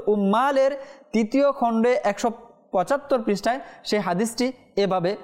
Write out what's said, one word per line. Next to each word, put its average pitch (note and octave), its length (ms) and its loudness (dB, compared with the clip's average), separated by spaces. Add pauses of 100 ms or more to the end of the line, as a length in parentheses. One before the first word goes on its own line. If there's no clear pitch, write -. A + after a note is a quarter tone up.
উম্মালের A#3+ 640 2 (420)
তৃতীয় C4+ 380 2
খণ্ডে A#3+ 520 2
একশো G#3 280 -2 (400)
পঁচাত্তর A#3+ 520 0
পৃষ্ঠায় A3+ 360 -2 (240)
সেই G#3+ 160 -2
হাদিসটি A3 520 -2 (240)
এভাবে F#3 480 0